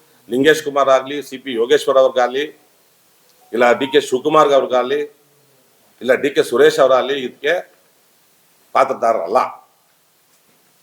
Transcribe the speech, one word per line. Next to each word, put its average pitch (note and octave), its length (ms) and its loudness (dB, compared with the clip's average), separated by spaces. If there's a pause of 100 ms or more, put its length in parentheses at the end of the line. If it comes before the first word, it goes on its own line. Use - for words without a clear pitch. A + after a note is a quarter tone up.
(300)
ಲಿಂಗೇಶ್ D3 340 2
ಕುಮಾರ್ C#3 260 0
ಆಗ್ಲಿ, C3+ 340 -2
ಸಿ C3+ 140 -16
ಪಿ C3 160 -12
ಯೋಗೇಶ್ವರ್ C3 440 0
ಅವ್ರಿಗಾಗ್ಲಿ, B2+ 460 0 (1080)
ಇಲ್ಲ A#2+ 180 2
ಡಿ A#2 160 -2
ಕೆ C3+ 140 2
ಶಿವಕುಮಾರ್ C#3+ 520 0
ಅವ್ರಿಗಾಗ್ಲಿ, B2+ 480 -2 (1000)
ಇಲ್ಲ B2 120 0
ಡಿ B2+ 160 -2
ಕೆ D3 140 0
ಸುರೇಶ್ D3 360 2
ಅವರಾಗ್ಲಿ C3 460 2
ಇದಕ್ಕೆ D3 280 -6 (1200)
ಪಾತ್ರದಾರರಲ್ಲ. A2+ 680 -2 (1400)